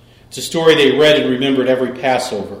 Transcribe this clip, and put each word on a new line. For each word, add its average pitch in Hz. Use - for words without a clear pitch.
It's -
a -
story 160
they 139
read 147
and 127
remembered 127
every 127
Passover. 113